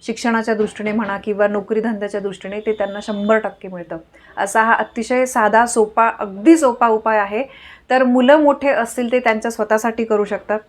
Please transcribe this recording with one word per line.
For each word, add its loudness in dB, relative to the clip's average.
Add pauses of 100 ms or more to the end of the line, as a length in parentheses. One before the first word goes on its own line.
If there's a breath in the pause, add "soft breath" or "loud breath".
शिक्षणाच्या -2
दृष्टीने -4
म्हणा -4
किंवा -2
नोकरी -2
धंद्याच्या -4
दृष्टीने, -8
ते -2
त्यांना -4
शंभर 0
टक्के -6
मिळतं. -12 (400 loud breath)
असा 0
हा 2
अतिशय -2
साधा, 2
सोपा, 2
अगदी 4
सोपा 2
उपाय 2
आहे. -2 (460 loud breath)
तर 4
मुलं 4
मोठे 2
असतील -2
ते 2
त्यांच्या -2
स्वतःसाठी -2
करू 0
शकतात -4 (100)